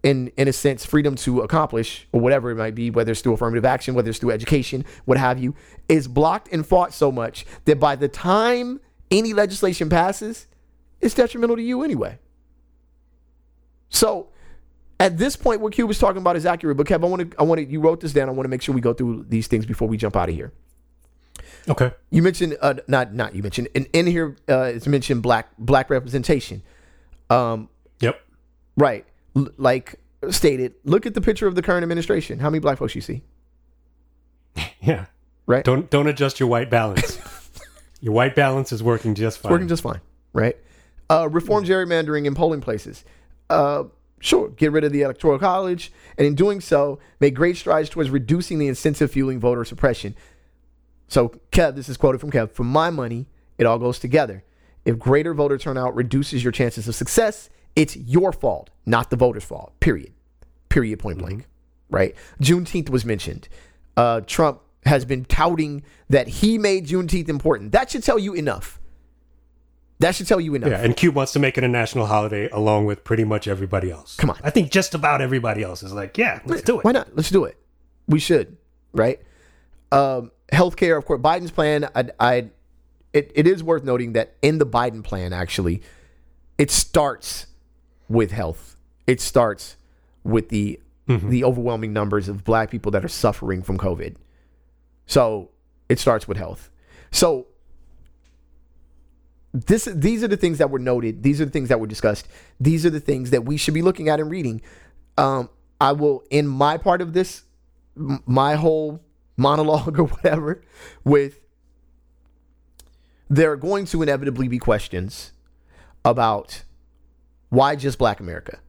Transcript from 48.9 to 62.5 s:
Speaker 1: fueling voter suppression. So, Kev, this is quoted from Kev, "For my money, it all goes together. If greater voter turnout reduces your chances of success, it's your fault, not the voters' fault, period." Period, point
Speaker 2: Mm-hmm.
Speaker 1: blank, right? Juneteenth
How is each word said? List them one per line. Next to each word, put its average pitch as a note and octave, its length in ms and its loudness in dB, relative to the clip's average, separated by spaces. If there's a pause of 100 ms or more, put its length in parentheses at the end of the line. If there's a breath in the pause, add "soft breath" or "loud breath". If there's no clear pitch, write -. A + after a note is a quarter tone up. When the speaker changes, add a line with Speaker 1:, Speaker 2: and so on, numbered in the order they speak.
Speaker 1:
fueling C3 300 -2
voter A#2+ 240 0
suppression. A2+ 500 -2 (960 soft breath)
So, A#2+ 220 2 (220)
Kev, D#3 220 4
this C3+ 140 -12
is B2+ 80 -8
quoted C3 240 2
from D3 100 -8
Kev, A#2 200 0
"For B2 140 -6
my D#3 260 2
money, B2 380 -8 (280)
it A#2 80 2
all A#2 140 4
goes B2 200 -2
together. B2 460 0 (400)
If A2+ 140 0
greater D3+ 340 2
voter C#3+ 240 0
turnout B2+ 400 -4
reduces C3 480 -2
your A#2+ 80 0
chances A#2 360 -2
of A2 60 -6
success, - 540 -2 (280)
it's - 200 2
your D#3+ 360 2
fault, F#2 360 -4 (160)
not A#2 260 0
the B2 60 0
voters' A#2 280 2
fault, - 360 -16
period." G2 320 0 (560)
Period, A2 300 0
point F#2+ 200 -8
Speaker 2:
Mm-hmm. E2+ 80 -8
Speaker 1:
blank, G2+ 220 -12 (400)
right? F#2+ 260 0 (280 loud breath)
Juneteenth E3 480 0